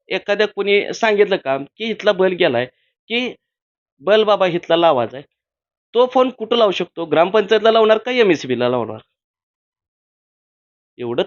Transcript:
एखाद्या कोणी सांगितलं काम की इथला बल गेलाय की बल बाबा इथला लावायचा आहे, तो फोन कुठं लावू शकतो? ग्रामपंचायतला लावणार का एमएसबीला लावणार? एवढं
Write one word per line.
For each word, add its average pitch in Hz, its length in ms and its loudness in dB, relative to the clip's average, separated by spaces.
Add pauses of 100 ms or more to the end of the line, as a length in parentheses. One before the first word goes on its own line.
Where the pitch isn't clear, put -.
एखाद्या 202 400 -2
कोणी 202 460 -2
सांगितलं 202 420 0
काम 139 280 -4 (120)
की 214 80 -10
इथला 214 280 -2
बल 185 200 0
गेलाय 135 340 0 (420)
की 240 260 -4 (640)
बल 208 260 2
बाबा 196 220 2
इथला 170 300 -2
लावायचा 135 400 0
आहे, 147 160 -20 (600)
तो 240 120 4
फोन 254 240 0
कुठं 220 260 -4
लावू 214 140 4
शकतो? 170 340 -6
ग्रामपंचायतला 196 680 2
लावणार 220 280 4
का 233 120 -8
एमएसबीला 143 580 0
लावणार? 110 300 -4 (2000)
एवढं 123 280 -4